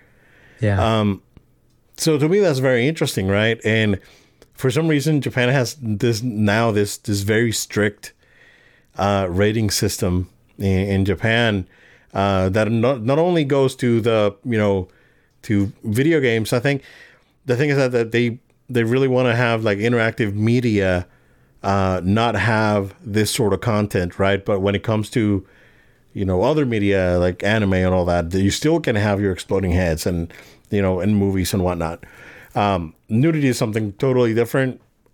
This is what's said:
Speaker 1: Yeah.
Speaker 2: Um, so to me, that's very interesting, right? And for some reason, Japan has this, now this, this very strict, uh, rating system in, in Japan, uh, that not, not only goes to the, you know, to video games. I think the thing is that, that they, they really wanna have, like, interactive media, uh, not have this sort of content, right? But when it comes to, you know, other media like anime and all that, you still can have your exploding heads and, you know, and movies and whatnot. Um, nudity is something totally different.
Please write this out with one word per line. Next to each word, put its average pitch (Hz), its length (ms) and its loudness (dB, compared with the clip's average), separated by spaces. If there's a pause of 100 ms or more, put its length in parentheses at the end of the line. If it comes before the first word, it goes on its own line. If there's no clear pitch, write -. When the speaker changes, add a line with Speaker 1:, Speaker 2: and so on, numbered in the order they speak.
(600)
Speaker 1:
Yeah. 110 400 2
Speaker 2:
Um, 101 220 0 (760)
so 151 220 2
to 151 100 2
me, 190 100 2
that's 160 220 2
very 127 260 2
interesting, 143 400 -2
right? 110 380 2
And 110 340 2 (560)
for 131 160 -2
some 160 180 0
reason, 151 320 2
Japan 123 300 0
has 131 300 0
this, 110 420 -2
now 113 480 2
this, 104 260 0
this 101 240 -4
very 110 320 0
strict, - 600 -4 (840)
uh, 98 320 0
rating 104 420 0
system 90 600 -2 (280)
in, 101 60 -4 (240)
in 98 160 0
Japan, 107 600 0 (480)
uh, 98 340 2
that 107 220 0
not, 117 320 0
not 135 160 0
only 170 260 2
goes 135 320 0
to 120 240 2
the, 107 340 2 (100)
you 117 120 -2
know, 98 320 0 (540)
to 101 300 0 (100)
video 139 380 0
games. 113 320 0
I 123 80 2
think 139 220 -2 (600)
the 123 120 -2
thing 147 140 0
is 139 60 0
that, 131 160 0
that 117 200 0
they, 120 260 0 (320)
they 120 140 0
really 131 240 2
wanna 127 260 2
have, 117 300 0
like, 101 140 0
interactive 113 560 0
media, 107 720 0 (580)
uh, 95 400 0
not 110 320 0
have 104 580 0 (100)
this 104 260 -2
sort 104 220 0
of 95 80 0
content, 104 580 -2
right? 98 260 0
But 101 160 -2
when 101 140 0
it 95 100 -4
comes 107 260 -2
to, 104 360 -2 (640)
you 101 120 -6
know, 92 180 0
other 147 220 0
media 98 540 0
like 90 240 -2
anime 101 300 0
and 92 200 0
all 92 120 2
that, 87 280 -2
you 98 200 2
still 160 260 0
can 135 160 -2
have 104 260 0
your 98 120 0
exploding 95 400 -2
heads 90 340 0
and, 85 260 -4 (380)
you 101 100 0
know, 92 200 0
and 104 160 0
movies 98 360 0
and 95 120 0
whatnot. 85 400 -4 (500)
Um, 95 400 -2 (140)
nudity 143 400 2
is 120 100 0
something 110 360 -2
totally 123 380 0
different. 123 480 -2 (340)